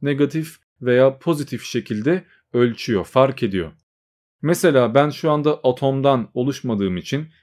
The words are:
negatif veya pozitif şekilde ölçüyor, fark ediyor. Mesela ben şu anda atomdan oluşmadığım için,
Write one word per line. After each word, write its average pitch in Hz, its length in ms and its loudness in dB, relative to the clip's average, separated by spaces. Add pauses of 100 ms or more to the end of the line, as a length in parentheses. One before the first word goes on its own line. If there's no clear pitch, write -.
negatif 147 540 -2 (260)
veya 127 380 2
pozitif 147 440 -4
şekilde 123 600 -4 (300)
ölçüyor, 117 520 0
fark 131 380 0
ediyor. 92 280 -4 (680)
Mesela 143 540 2
ben 147 140 4
şu 151 220 -4
anda 151 320 0
atomdan 135 720 0
oluşmadığım 117 640 -2
için, 147 300 -6 (160)